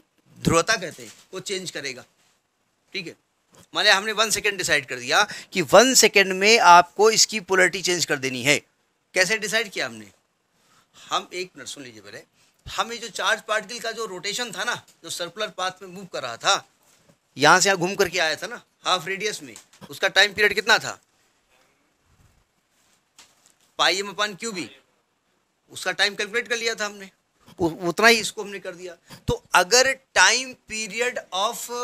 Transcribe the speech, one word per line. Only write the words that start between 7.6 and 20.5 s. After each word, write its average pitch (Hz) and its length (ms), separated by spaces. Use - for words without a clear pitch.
चेंज 170 240
कर 147 140
देनी 127 240
है। 135 160
कैसे 185 240
डिसाइड 202 340
किया 160 140
हमने, 110 260
हम 185 380
एक 180 240
मिनट 127 120
सुन 143 140
लीजिए 110 180
पहले, 107 220
हम 208 260
ये 233 60
जो 226 120
चार्ज 208 320
पार्टिकल 214 380
का 226 120
जो 220 140
रोटेशन 196 460
था 180 120
ना, 226 200
जो 165 60
सर्कुलर 175 480
पाथ 185 140
में - 80
मूव 185 160
कर 160 180
रहा 117 140
था, 170 280
यहाँ 156 220
से 180 100
यहाँ 196 100
घूम 185 160
करके 180 240
आया 156 160
था 180 120
ना 233 140
हाफ 170 220
रेडियस 190 360
में, 117 120
उसका 143 200
टाइम 196 240
पीरियड 208 220